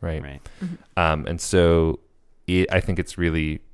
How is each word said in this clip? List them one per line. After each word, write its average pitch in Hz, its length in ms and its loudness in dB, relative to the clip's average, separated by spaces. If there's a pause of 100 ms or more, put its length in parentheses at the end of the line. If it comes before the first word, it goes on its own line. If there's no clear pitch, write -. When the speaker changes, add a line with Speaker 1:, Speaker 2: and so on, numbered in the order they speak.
Speaker 1:
right? 78 220 -4
Speaker 2:
Right. 71 260 -16 (140)
Speaker 3:
Mm-hmm. 175 120 -8 (220)
Speaker 1:
Um, 78 300 2
and 85 140 -6
so 85 580 4 (480)
it, 90 240 2
I 92 80 2
think 90 200 -2
it's - 180 -8
really 80 420 -2 (140)